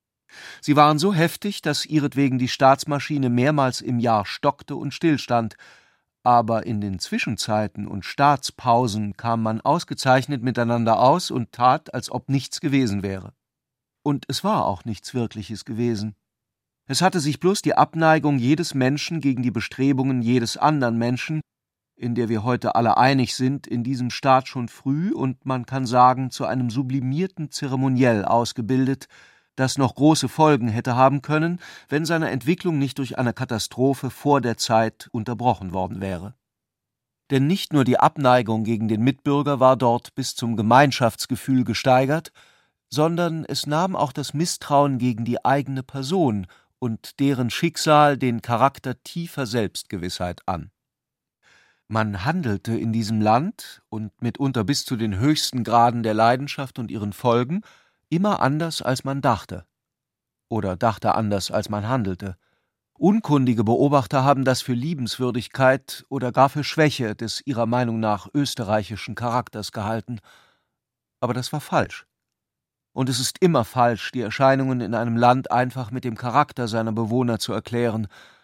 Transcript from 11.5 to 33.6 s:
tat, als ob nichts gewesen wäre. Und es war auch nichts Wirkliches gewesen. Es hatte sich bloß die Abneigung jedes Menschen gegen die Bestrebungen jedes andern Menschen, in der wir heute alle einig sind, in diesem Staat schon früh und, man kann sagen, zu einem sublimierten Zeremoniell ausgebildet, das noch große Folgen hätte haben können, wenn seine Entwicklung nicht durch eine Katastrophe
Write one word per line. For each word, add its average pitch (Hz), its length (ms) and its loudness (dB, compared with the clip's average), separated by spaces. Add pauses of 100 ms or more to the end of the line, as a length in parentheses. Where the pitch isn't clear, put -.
tat, 127 420 0
als 123 160 -6
ob - 180 -8
nichts 135 320 -4
gewesen 127 440 0
wäre. 98 280 -8 (720)
Und 143 240 -2
es - 160 -6
war 190 240 0
auch 98 180 -4
nichts - 300 -10
Wirkliches 110 500 -6
gewesen. 110 520 -4 (680)
Es 139 160 -2
hatte 185 180 2
sich 135 180 -2
bloß 190 240 0
die - 140 0
Abneigung 151 640 2
jedes 151 360 0
Menschen 143 460 0
gegen 131 240 0
die 120 80 0
Bestrebungen 131 720 0
jedes 117 340 0
andern 131 420 2
Menschen, 123 420 -2 (560)
in 120 180 -6
der 113 140 0
wir 107 160 -2
heute 123 320 0
alle 117 200 2
einig 131 380 4
sind, 131 320 -2
in 120 160 -4
diesem 123 280 -4
Staat 131 360 2
schon 120 220 -8
früh 160 440 -4
und, 135 340 -4
man 127 200 -4
kann 131 200 -4
sagen, 123 440 4
zu - 140 -6
einem 123 260 -2
sublimierten 139 800 -4
Zeremoniell 127 720 2
ausgebildet, 127 840 0 (480)
das 131 200 -2
noch 135 200 0
große 147 320 4
Folgen 143 400 2
hätte 117 260 -2
haben 135 280 4
können, 160 360 -2 (300)
wenn 156 160 0
seine 160 260 0
Entwicklung 147 480 0
nicht 135 200 -2
durch 120 200 -4
eine 123 140 0
Katastrophe 127 800 -2